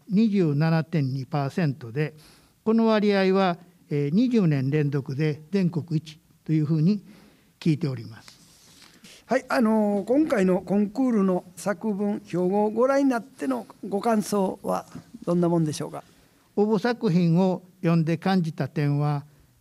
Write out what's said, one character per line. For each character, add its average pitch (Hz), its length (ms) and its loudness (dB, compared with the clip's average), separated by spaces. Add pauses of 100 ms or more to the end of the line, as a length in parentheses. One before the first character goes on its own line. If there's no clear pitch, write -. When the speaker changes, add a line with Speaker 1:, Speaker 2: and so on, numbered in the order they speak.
Speaker 1:
二 220 200 2
十 180 260 2
七 160 300 2
点 139 280 -2
二 135 140 -8
パ 143 200 -4
ー 135 40 -4
セ 185 140 -2
ン 139 100 0
ト 117 160 -14
で、 147 240 -4 (500)
こ 220 80 2
の 226 140 4
割 208 300 2
合 190 180 2
は、 185 240 2 (320)
え 143 220 -2
ー、 - 20 -4
二 240 160 2
十 220 160 2
年 139 240 2
連 147 220 0
続 139 240 -6
で 151 340 -2
全 190 180 2
国 156 300 -4
一 - 220 -12 (240)
と 156 80 -2
い 156 80 2
う 151 40 0
ふ 160 120 0
う 151 60 2
に 196 200 2 (560)
聞 165 140 0
い 139 60 0
て 143 100 -4
お 131 60 -4
り 117 100 -12
ま 107 180 -18
す。 - 140 -20 (920)
Speaker 2:
は 247 100 2
い、 262 100 -4
あ - 120 0
の 214 420 2
ー、 - 20 -6
今 294 240 2
回 214 160 2
の 185 160 2
コ 196 160 -2
ン 208 100 2
ク 214 160 -4
ー 262 80 2
ル 208 140 2
の 185 200 0 (120)
作 208 360 -4
文、 202 320 -4
標 180 240 -2
語 208 180 0
を 214 40 -2
ご 226 160 0
覧 277 160 2
に 285 40 4
な 254 120 2
っ - 60 -10
て - 240 -10
の 247 180 -4 (220)
ご 196 120 -4
感 220 220 2
想 196 400 -2
は - 240 -4 (380)
ど 175 100 0
ん 175 60 2
な 170 80 2
も 170 100 2
ん 165 60 2
で 151 80 -4
し - 100 -8
ょ - 60 -8
う - 20 -12
か？ - 140 -14 (500)
Speaker 1:
応 208 180 2
募 214 60 2
作 240 320 -2
品 170 260 2
を 185 260 2 (180)
読 170 160 2
ん 165 80 2
で 160 140 -2
感 190 240 0
じ 160 100 -6
た 135 160 -6
点 143 320 -2
は、 143 240 -2 (360)